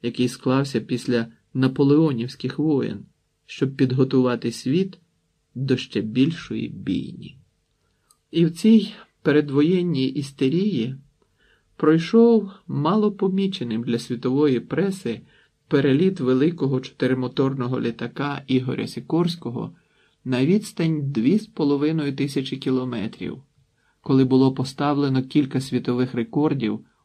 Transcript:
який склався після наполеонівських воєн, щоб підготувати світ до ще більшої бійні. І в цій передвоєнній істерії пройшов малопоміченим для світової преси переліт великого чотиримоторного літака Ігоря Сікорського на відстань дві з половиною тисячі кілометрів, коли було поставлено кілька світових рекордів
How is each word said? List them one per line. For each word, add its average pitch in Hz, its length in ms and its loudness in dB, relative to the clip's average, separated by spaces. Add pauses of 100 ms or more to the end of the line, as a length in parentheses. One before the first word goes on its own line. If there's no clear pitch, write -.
який 123 260 -2
склався 131 520 -2
після 120 460 -2 (280)
наполеонівських 131 1040 0
воєн, 127 480 -2 (400)
щоб 135 300 -4
підготувати 127 760 0
світ 185 460 -2 (560)
до 131 220 0
ще - 240 -6
більшої 120 680 -2
бійні. - 720 -8 (920)
І 170 160 2
в 165 40 0
цій 214 420 4 (300)
передвоєнній 151 880 2
істерії 135 880 -2 (800)
пройшов 196 760 4 (160)
малопоміченим 190 1160 0
для 117 160 -2
світової 127 600 0
преси 151 600 -4 (480)
переліт 147 520 2
великого 131 600 0
чотиримоторного 131 1000 -2
літака 123 680 -6
Ігоря 127 400 -2
Сікорського 139 880 -4 (500)
на 127 220 0
відстань 160 680 -2
дві 139 260 2
з 214 80 -6
половиною 143 680 -2
тисячі 135 400 -4
кілометрів, 120 840 -4 (580)
коли 131 240 4
було 131 300 4
поставлено 139 680 0
кілька 135 380 0
світових 127 540 -2
рекордів 120 720 -2 (180)